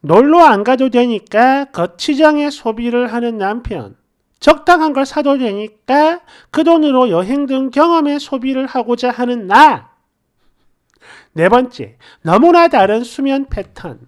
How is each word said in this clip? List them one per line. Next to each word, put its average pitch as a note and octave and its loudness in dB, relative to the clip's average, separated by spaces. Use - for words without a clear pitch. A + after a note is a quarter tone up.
놀러 B3 4
안 G#3 4
가도 B3+ 0
되니까 B3 0
거치장의 D4 -2
소비를 A#3+ -6
하는 A#3+ -6
남편. G3 -8
적당한 D#4 2
걸 C4+ -2
사도 C#4 -2
되니까 C4 -2
그 D4+ -2
돈으로 C#4+ 2
여행 G#3 -2
등 C4 -4
경험의 D4 0
소비를 C4 -6
하고자 A#3+ -4
하는 A#3+ -6
나. A3+ 2
네 D#3+ -2
번째, A#3+ -4
너무나 E4 4
다른 A3 0
수면 C4+ -6
패턴. - -14